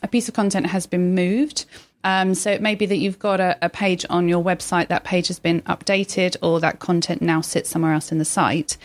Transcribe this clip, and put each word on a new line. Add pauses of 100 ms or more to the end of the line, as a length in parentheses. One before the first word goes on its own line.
a
piece
of
content
has
been
moved (380)
um,
so
it
may
be
that
you've
got
a,
a
page
on
your
website,
that
page
has
been
updated,
or
that
content
now
sits
somewhere
else
in
the
site.